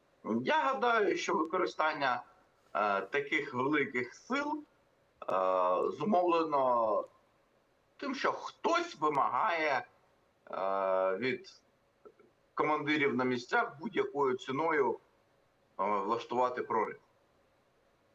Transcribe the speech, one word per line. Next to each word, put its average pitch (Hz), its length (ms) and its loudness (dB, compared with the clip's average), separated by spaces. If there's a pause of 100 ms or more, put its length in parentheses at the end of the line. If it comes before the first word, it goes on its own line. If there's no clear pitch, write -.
(420)
Я 294 160 2
гадаю, 240 580 2
що - 180 -2
використання, 156 880 0 (520)
е, 101 260 2
таких 143 540 -2
великих 123 600 0
сил, 294 500 -4 (580)
е, - 100 -4 (640)
зумовлено 143 1080 2 (920)
тим, 277 180 -6
що - 180 0
хтось - 680 -2
вимагає, 139 840 0 (640)
е, 95 640 2
від 123 320 -4 (1080)
командирів 147 600 0
на 127 100 0
місцях 127 560 -2
будь-якою 139 560 -2
ціною, 143 600 0 (840)
е, 95 40 0
влаштувати 117 800 -2
прорив. 113 360 -2 (1160)